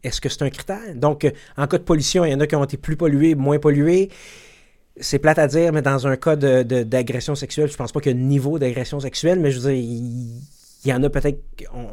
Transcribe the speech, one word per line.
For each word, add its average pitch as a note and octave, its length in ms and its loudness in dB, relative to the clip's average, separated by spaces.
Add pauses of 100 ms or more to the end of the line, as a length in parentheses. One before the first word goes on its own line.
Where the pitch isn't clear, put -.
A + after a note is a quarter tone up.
est-ce - 180 -6
que - 80 -4
c'est - 140 -6
un C#3 80 -2
critère ? G3+ 440 -10
Donc, D3 300 0
euh, C#3+ 60 4 (260)
en C#3+ 100 0
cas F3 120 0
de F3+ 60 -2
pollution, E3+ 400 2
il D#3 80 2
y - 20 2
en C3+ 60 -2
a D3+ 60 2
qui D3 80 -2
ont C#3+ 100 2
été C#3+ 120 -6
plus D#3 200 -4
pollués, D#3 380 4
moins C#3+ 240 2
pollués. D#3 520 4 (880)
C'est - 200 -2
plate D3+ 200 4
à D3+ 80 4
dire, D#3+ 260 2
mais D3+ 100 0
dans C3+ 240 0
un C3+ 100 0
cas D#3 200 0
de, C3+ 260 4
de, B2 200 0
d'agression A#2+ 520 -2
sexuelle, C#3+ 360 -2
je - 60 -14
pense B2 160 -8
pas D3+ 80 -2
qu'il C#3 120 0
y - 20 0
a B2 40 -2
un B2+ 80 0
niveau C#3+ 320 0
d'agression C3 420 -2
sexuelle, D#3 400 0
mais D3 100 2
je C3 80 -2
veux B2+ 120 0
dire, C3+ 80 0
il, A#2+ 640 -8 (440)
il C3 40 0
y C3 60 0
en B2+ 80 0
a C#3+ 80 2
peut-être, C#3+ 320 -2 (300)
on, A#2+ 200 -12